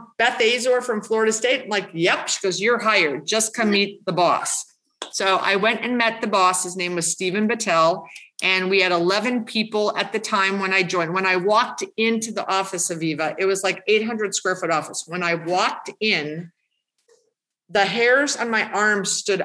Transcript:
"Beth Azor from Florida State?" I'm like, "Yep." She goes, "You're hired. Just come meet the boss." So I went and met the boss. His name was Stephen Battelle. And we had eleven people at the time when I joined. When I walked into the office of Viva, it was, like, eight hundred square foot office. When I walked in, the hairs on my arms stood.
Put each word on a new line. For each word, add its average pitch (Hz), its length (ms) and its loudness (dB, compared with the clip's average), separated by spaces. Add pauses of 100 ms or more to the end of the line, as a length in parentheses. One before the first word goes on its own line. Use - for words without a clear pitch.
(180)
"Beth 247 240 2
Azor 247 400 2
from 220 200 -4
Florida 220 320 2
State?" 247 300 0
I'm - 60 -12
like, 196 240 -2
"Yep." 180 360 0
She - 120 -4
goes, 180 200 -2
"You're 226 180 2
hired. 175 480 0
Just 220 260 0
come 214 180 0
meet 202 340 -2
the 185 80 -2
boss." 165 520 0 (480)
So 190 240 2
I 196 200 0
went 214 240 0
and 247 160 -2
met 226 240 0
the 240 60 -2
boss. 185 360 2
His 180 140 -8
name 180 180 -4
was 170 160 -2
Stephen 190 340 -2
Battelle. 180 600 2 (360)
And 185 280 0
we 196 100 4
had 185 140 4
eleven 208 500 2
people 220 540 -2
at 196 160 -4
the 220 60 -4
time 196 420 0
when 190 100 -2
I 190 120 4
joined. 170 300 -2
When 185 120 0
I 185 100 2
walked 208 480 0 (140)
into 226 340 0
the 196 160 -6
office 190 420 -2
of 165 120 -6
Viva, 156 360 -2
it 190 80 0
was, 190 160 0
like, 185 260 -2
eight 214 180 4
hundred 214 280 -4
square 185 220 -2
foot 175 160 -4
office. - 340 -2
When 175 160 -6
I 170 120 0
walked 175 560 -2 (100)
in, 170 540 -4 (1160)
the 202 140 4
hairs 240 540 4
on 233 120 -2
my 220 220 0
arms 202 400 2
stood. 190 340 0